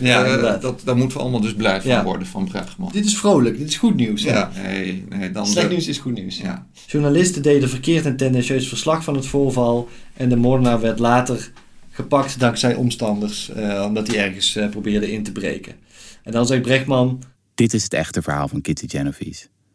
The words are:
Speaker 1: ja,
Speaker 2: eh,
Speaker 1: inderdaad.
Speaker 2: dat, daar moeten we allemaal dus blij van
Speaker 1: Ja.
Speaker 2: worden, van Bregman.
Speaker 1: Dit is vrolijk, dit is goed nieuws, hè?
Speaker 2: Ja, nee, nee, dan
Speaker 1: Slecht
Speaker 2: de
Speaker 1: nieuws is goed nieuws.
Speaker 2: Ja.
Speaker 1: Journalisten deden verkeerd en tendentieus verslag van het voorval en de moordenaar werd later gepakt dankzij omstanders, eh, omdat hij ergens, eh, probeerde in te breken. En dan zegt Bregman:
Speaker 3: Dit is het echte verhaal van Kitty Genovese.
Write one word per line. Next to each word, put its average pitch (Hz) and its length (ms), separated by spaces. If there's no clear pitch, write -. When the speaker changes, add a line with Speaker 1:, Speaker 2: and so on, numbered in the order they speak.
Speaker 1:
ja, 123 220
Speaker 2:
eh, - 80
Speaker 1:
inderdaad. 113 300
Speaker 2:
dat, 127 240
daar 123 120
moeten 127 200
we 143 60
allemaal 123 180
dus 107 140
blij 98 260
van 131 100
Speaker 1:
Ja. 113 120
Speaker 2:
worden, 92 240
van 95 200
Bregman. 92 440
Speaker 1:
Dit 208 140
is 208 120
vrolijk, 139 400
dit 147 100
is 156 100
goed 226 180
nieuws, 107 280
hè? - 80
Speaker 2:
Ja, 95 200
nee, 95 460
nee, 92 220
dan 101 160
Speaker 1:
Slecht 165 200
Speaker 2:
de 180 60
Speaker 1:
nieuws 175 140
is 143 100
goed 127 160
nieuws. 95 240
Speaker 2:
Ja. - 300
Speaker 1:
Journalisten 147 540
deden 139 280
verkeerd 147 360
en 131 120
tendentieus 127 500
verslag 160 360
van 147 120
het 135 100
voorval 123 640
en 127 160
de 123 60
moordenaar 123 460
werd 113 180
later 120 520
gepakt - 480
dankzij 120 360
omstanders, 104 720
eh, 104 380
omdat 107 200
hij 113 180
ergens, 98 300
eh, 104 140
probeerde 104 420
in 107 120
te 101 80
breken. - 420
En 110 80
dan 120 160
zegt 127 140
Bregman: 127 600
Speaker 3:
Dit 117 180
is 110 100
het - 100
echte - 280
verhaal 71 260
van 73 140
Kitty - 260
Genovese. 71 600